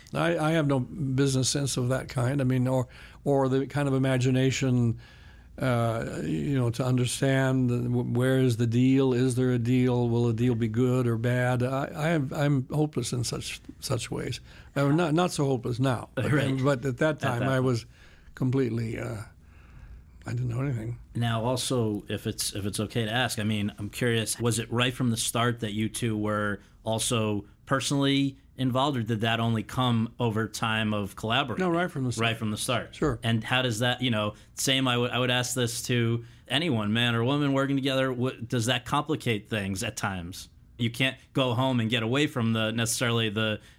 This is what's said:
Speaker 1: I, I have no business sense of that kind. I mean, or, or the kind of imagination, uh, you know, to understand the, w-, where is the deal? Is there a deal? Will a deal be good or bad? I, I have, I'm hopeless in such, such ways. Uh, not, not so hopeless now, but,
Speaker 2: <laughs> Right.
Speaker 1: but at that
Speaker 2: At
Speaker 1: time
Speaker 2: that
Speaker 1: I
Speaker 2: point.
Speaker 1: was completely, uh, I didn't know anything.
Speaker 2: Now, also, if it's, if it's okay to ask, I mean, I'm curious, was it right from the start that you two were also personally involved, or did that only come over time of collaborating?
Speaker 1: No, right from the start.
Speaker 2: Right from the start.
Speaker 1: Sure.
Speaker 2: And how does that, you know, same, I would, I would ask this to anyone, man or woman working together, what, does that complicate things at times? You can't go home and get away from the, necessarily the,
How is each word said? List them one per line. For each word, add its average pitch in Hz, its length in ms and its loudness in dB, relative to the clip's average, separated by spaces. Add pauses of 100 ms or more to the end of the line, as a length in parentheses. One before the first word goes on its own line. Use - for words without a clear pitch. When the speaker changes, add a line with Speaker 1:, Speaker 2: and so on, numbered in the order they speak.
(140)
Speaker 1:
I, 160 240 0
I 156 140 2
have 156 160 2
no 139 120 2
business 131 680 0
sense 143 260 -2
of 123 120 0
that 131 200 -2
kind. 131 320 0
I 131 40 0
mean, 127 240 2
or, 131 180 0 (380)
or 135 240 4
the 135 180 2
kind 143 220 -2
of 135 60 2
imagination, 131 1040 2 (640)
uh, 120 600 0
you 151 360 -2
know, 120 120 2
to 127 140 -2
understand 131 840 2
the, 120 100 0
w-, 123 260 0
where 127 340 2
is 127 180 4
the 117 100 2
deal? 127 460 4
Is 123 220 2
there 127 160 2
a 123 80 2
deal? 123 500 2
Will 120 200 2
a 120 40 2
deal 120 220 2
be 113 140 0
good 123 380 2
or 117 120 2
bad? 123 440 0
I, 135 320 -2
I 156 140 -2
have, 156 240 0
I'm 143 400 2
hopeless 151 400 0
in 123 120 -2
such, - 360 -6 (200)
such 117 300 -4
ways. 127 300 -6 (360)
Uh, 139 120 2
not, 151 260 4
not 175 180 2
so - 120 0
hopeless 123 340 -2
now, 123 360 0
but, 127 180 -2
Speaker 2:
<laughs> - 0 -
Right. 135 300 2
Speaker 1:
but 139 220 0
at 127 140 -2
that 156 180 2
Speaker 2:
At - 40 -12
Speaker 1:
time 123 200 -2
Speaker 2:
that 110 80 0
Speaker 1:
I 131 80 2
Speaker 2:
point. 131 80 2
Speaker 1:
was 123 220 0 (480)
completely, 117 640 0
uh, 117 180 -6 (1080)
I - 40 -8
didn't 123 180 -2
know 117 140 -4
anything. 120 360 -4 (160)
Speaker 2:
Now, 113 300 0
also, 120 640 0
if 104 180 -4
it's, - 280 -4
if 98 100 -6
it's 101 160 -4
okay 110 240 -2
to 107 80 -6
ask, 123 260 -2
I 107 60 -2
mean, 107 340 -2
I'm 104 120 -8
curious, 113 480 -2
was 117 200 0
it 113 140 -6
right 123 220 0
from 123 160 0
the 113 60 0
start 117 440 0
that 107 120 -4
you 107 160 -2
two 110 280 -2
were 104 440 -2 (240)
also 110 600 0 (220)
personally 139 680 2 (200)
involved, 131 420 0
or 117 40 -2
did 110 200 -2
that 113 180 2
only 113 220 2
come 117 580 0
over 113 260 0
time 110 480 -2
of 101 220 -4
collaborating? 120 480 -2
Speaker 1:
No, 180 80 0
right 175 180 0
from 135 140 -6
the 123 80 -2
start. 113 160 -2
Speaker 2:
Right 113 100 0
from 110 120 -4
the 107 60 -4
start. 107 380 -4
Speaker 1:
Sure. 135 280 0
Speaker 2:
And 113 200 2
how 127 200 0
does 117 180 -2
that, 123 220 0
you 127 80 0
know, 107 240 0 (200)
same, 135 320 0
I 123 100 2
would, 120 140 0
I 120 80 -2
would 127 120 0
ask 123 240 0
this 120 280 -2
to 117 420 0 (240)
anyone, 120 440 0
man 117 220 2
or 117 100 0
woman 143 280 2
working 135 240 0
together, 131 360 0
what, 123 360 -4
does 117 180 0
that 123 180 0
complicate 139 640 -2
things 98 340 -2
at 117 140 -6
times? 87 520 -6 (300)
You 117 120 0
can't 131 260 -2 (160)
go 127 220 2
home 131 260 2
and 110 80 0
get 117 140 0
away 131 240 2
from 117 280 0
the, 110 180 0
necessarily 117 580 0
the, 107 300 -2 (180)